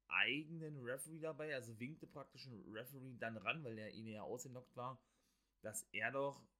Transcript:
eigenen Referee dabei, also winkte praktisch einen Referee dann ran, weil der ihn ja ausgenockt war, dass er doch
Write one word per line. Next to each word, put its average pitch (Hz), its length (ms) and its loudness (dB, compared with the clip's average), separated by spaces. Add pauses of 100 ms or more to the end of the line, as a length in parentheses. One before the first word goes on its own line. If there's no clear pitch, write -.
eigenen 147 760 6
Referee 139 380 -4
dabei, 151 340 -2
also 117 240 -4
winkte 147 280 -4
praktisch 135 400 -10
einen 104 260 -10
Referee 127 460 -6
dann 113 180 0
ran, 117 280 0
weil 113 120 -2
der 107 160 -4
ihn 110 140 -6
ja 107 160 -4
ausgenockt 123 540 -4
war, 123 220 -4 (640)
dass - 320 -4
er 117 180 4
doch 139 320 4 (180)